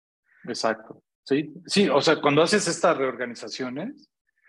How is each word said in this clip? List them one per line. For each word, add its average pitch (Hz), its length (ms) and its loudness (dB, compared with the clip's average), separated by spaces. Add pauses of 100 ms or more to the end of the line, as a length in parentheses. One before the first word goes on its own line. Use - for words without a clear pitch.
(460)
Exacto. - 580 -6 (200)
Sí, 151 300 -2 (140)
sí, 196 200 4
o 135 140 4
sea, 151 180 2
cuando 151 220 4
haces 185 260 2
esta 165 280 2
reorganizaciones, 127 1120 -8 (400)